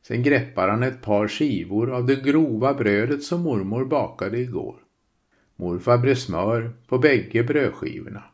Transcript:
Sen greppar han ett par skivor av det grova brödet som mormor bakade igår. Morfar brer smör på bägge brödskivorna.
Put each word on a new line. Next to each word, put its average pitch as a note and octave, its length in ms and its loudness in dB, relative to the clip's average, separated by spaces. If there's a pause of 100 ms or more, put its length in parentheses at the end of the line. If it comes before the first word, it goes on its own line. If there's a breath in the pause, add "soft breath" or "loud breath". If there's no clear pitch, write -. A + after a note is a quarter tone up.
Sen A#2+ 200 -2
greppar B2 460 2
han A2+ 140 0
ett B2+ 200 -4
par G#2 260 2
skivor G#2+ 600 -2
av B2 160 -2
det C3+ 100 4
grova C3+ 580 2
brödet A#2+ 480 0
som F3 200 -4
mormor A2+ 420 -2
bakade A#2 540 -2
igår. B2 380 -6 (800)
Morfar F2+ 420 2
brer B2+ 160 4
smör A2+ 580 -2 (140)
på B2+ 120 0
bägge A#2 460 4
brödskivorna. - 880 -4